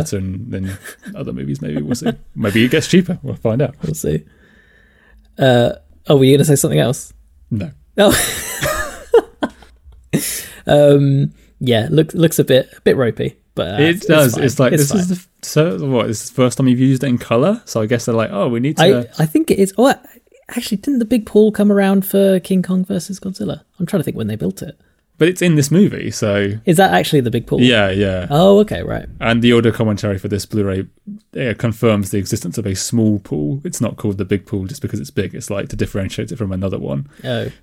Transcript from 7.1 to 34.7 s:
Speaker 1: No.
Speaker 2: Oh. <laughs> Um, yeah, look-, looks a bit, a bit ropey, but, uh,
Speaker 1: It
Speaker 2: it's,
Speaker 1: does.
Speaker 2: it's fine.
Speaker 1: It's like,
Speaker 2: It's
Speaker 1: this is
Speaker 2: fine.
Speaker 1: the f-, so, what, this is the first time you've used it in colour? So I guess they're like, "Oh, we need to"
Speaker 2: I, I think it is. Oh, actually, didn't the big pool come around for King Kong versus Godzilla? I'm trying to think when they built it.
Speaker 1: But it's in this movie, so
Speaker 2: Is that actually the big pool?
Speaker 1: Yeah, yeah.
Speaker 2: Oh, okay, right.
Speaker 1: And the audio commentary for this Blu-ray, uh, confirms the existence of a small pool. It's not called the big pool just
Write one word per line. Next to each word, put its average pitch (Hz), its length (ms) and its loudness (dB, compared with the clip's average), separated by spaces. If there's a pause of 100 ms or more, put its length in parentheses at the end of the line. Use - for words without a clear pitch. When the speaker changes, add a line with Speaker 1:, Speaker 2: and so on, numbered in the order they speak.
Speaker 1:
No. 95 200 -4 (260)
Speaker 2:
Oh. 202 160 6
<laughs> - 1400 -2 (1120)
Um, 143 680 4 (260)
yeah, 117 300 0
look-, 156 240 2
looks 165 260 2
a 143 40 2
bit, 135 340 2
a - 40 -20
bit - 160 2
ropey, 127 400 -2 (180)
but, 90 240 -4
uh, 143 40 4
Speaker 1:
It 170 120 2
Speaker 2:
it's, - 100 -10
Speaker 1:
does. 147 320 4
Speaker 2:
it's - 0 -
fine. 143 80 0
Speaker 1:
It's 123 140 0
like, 131 140 4
Speaker 2:
It's 151 80 4 (100)
Speaker 1:
this - 20 -
is 180 140 0
Speaker 2:
fine. - 0 -
Speaker 1:
the 185 80 -2
f-, - 140 -12 (500)
so, 147 100 -6
what, 113 180 0
this 113 160 -6
is - 60 -14
the - 60 -20
first 127 220 0
time 135 100 2
you've 123 120 2
used 131 240 2
it 139 40 -2
in 120 100 0
colour? 156 480 0
So - 160 -4
I 110 40 -2
guess 117 200 -2
they're 120 100 -2
like, 110 160 -2
"Oh, 190 180 -2
we 117 100 -2
need 139 180 -2
to" 156 300 2 (100)
Speaker 2:
I, 156 60 0
I - 20 2
think 311 240 0
it - 100 0
is. 190 180 0
Oh, 254 160 4 (560)
actually, 233 280 -6
didn't 269 220 -2
the 233 60 -2
big 220 200 0
pool 214 280 4
come 208 180 2
around 196 340 2
for 196 360 2
King 185 220 0
Kong 185 200 -2
versus 185 360 -6
Godzilla? 190 440 -8 (160)
I'm 175 60 -4
trying 180 160 -2
to - 20 -6
think - 140 -6
when 113 100 -4
they 107 80 -4
built 175 260 -6
it. - 160 -12 (420)
Speaker 1:
But 160 100 4
it's 180 120 -4
in 175 140 4
this 143 160 2
movie, 156 400 2
so 101 540 -2
Speaker 2:
Is 165 120 4
that 190 160 4
actually 170 280 2
the 117 100 -2
big 117 160 -4
pool? 139 120 0
Speaker 1:
Yeah, 117 300 4
yeah. 95 400 -2
Speaker 2:
Oh, 170 300 6
okay, 110 240 0
right. 110 240 -8 (120)
Speaker 1:
And 117 220 0
the 120 100 6
audio 117 200 6
commentary 104 480 -2
for - 80 -8
this 101 180 -4
Blu-ray, 98 400 -2 (500)
uh, 123 220 -4
confirms 107 540 0
the 104 80 -2
existence - 400 -6
of 107 80 -4
a 95 80 -2
small 110 420 0
pool. 147 460 -6
It's - 180 -8
not - 160 -4
called 101 220 -4
the 98 60 -6
big 98 200 -4
pool 95 220 -6
just - 120 -12